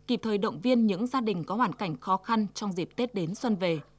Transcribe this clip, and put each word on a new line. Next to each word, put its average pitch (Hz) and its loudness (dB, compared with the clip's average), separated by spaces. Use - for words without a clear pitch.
kịp 247 2
thời 214 0
động 190 -2
viên 240 4
những 202 0
gia 262 0
đình 196 -2
có 185 -4
hoàn 220 2
cảnh 170 -4
khó 190 0
khăn 220 0
trong 202 -4
dịp 175 -4
Tết 247 -2
đến 180 -2
xuân 226 0
về. 170 0